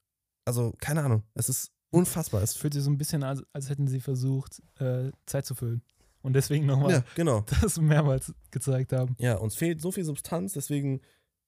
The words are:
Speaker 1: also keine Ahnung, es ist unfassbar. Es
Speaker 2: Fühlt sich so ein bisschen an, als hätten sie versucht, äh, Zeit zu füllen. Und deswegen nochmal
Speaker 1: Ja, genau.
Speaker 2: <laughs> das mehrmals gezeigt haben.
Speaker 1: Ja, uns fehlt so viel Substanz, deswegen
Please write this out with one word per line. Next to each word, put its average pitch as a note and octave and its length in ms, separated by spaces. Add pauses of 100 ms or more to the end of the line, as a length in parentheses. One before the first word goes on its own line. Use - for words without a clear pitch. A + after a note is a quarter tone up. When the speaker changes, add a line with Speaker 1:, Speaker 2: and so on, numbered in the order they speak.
(440)
Speaker 1:
also A#2+ 340
keine D3+ 240
Ahnung, A2+ 200 (120)
es - 140
ist - 220 (200)
unfassbar. D#3+ 520
Es - 140
Speaker 2:
Fühlt D3 180
sich C#3+ 80
so C#3 80
ein C#3+ 80
bisschen D3+ 240
an, C3+ 200 (100)
als C3+ 180
hätten C#3 160
sie C3 140
versucht, C3+ 600 (200)
äh, B2+ 300 (160)
Zeit - 200
zu C3 80
füllen. A#2 280 (400)
Und C3+ 100
deswegen C#3+ 340
nochmal C#3 240
Speaker 1:
Ja, C3+ 140 (100)
genau. C#3 280 (100)
Speaker 2:
<laughs> - 100
das G3 160
mehrmals D3 560 (160)
gezeigt C3 420
haben. B2+ 260
Speaker 1:
Ja, A#2+ 180
uns G#2 180
fehlt E3 260
so F3+ 120
viel F#3+ 120
Substanz, E3 500
deswegen C#3 480 (460)